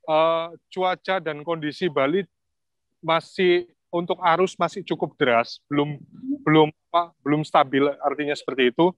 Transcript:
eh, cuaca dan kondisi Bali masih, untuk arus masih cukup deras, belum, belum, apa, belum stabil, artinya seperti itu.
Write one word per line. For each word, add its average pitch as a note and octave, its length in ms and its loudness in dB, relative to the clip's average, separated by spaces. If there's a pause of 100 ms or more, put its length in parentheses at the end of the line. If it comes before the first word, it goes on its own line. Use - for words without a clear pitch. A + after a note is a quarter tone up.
eh, E3 420 0 (220)
cuaca F#3 480 -2
dan D3+ 240 -8
kondisi D#3+ 480 -6
Bali D3 340 0 (760)
masih, F3 640 0 (240)
untuk F3 300 -4
arus F3+ 400 0
masih F3 240 -4
cukup E3 320 -6
deras, A#2 560 0
belum, D3 240 -2 (480)
belum, D#3 240 6 (240)
apa, E3+ 320 -2
belum D3+ 240 -2
stabil, C#3+ 400 2 (160)
artinya C#3+ 320 -2
seperti C3 400 0
itu. F3 220 2